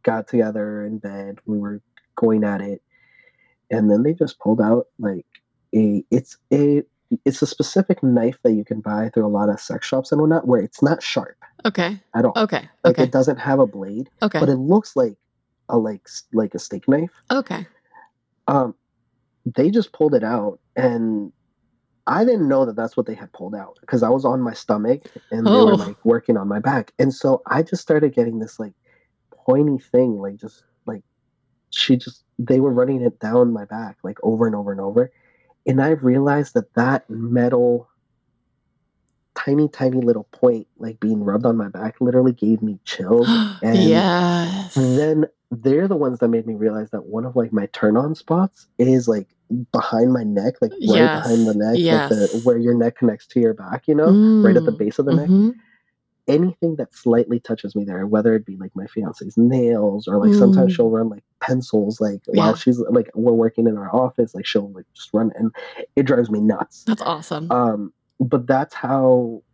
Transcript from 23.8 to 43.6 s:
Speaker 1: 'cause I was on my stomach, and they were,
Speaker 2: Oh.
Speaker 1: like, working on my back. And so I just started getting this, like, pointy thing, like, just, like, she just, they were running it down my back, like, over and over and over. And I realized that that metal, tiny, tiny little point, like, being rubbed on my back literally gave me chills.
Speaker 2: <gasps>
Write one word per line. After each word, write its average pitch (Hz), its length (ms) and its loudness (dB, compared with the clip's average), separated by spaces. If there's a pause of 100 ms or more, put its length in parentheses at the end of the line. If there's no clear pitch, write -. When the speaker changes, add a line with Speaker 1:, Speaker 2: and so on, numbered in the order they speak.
Speaker 1:
'cause 120 160 2
I 110 60 2
was 135 160 2
on 127 160 0
my 117 120 -4
stomach, 113 500 -2 (280)
and 220 220 2
they 254 80 8
were, 214 140 6
Speaker 2:
Oh. - 20 0
Speaker 1:
like, 196 280 -6
working 113 320 2
on 98 120 -4
my 104 100 -2
back. 123 400 -4
And 135 140 2
so - 340 0
I 156 160 0
just 175 200 -6
started 151 320 2
getting 117 240 -2
this, 110 200 -10
like, - 140 -10 (580)
pointy 139 480 0
thing, 123 400 0
like, 98 180 -10
just, - 260 -18 (240)
like, 190 160 -12 (680)
she - 260 0
just, - 280 -14 (140)
they 127 220 2
were 135 120 0
running 127 300 0
it 120 160 -2
down 120 340 2
my 104 120 -8
back, 110 380 -14
like, 95 200 -12
over 113 240 0
and 107 80 -2
over 101 160 -8
and 98 100 -8
over. 113 300 -2 (560)
And 135 140 0
I 151 100 2
realized 139 640 0
that 113 200 -4
that 131 340 0
metal, 120 800 0 (1500)
tiny, 147 340 0
tiny 131 320 -2
little 117 320 0
point, 117 340 0 (100)
like, 113 220 -12
being 107 240 -2
rubbed 104 220 -2
on 113 120 2
my 101 120 -4
back 104 320 -6
literally 127 320 4
gave 110 300 0
me 104 220 -6
chills. 123 440 0
Speaker 2:
<gasps> 220 340 0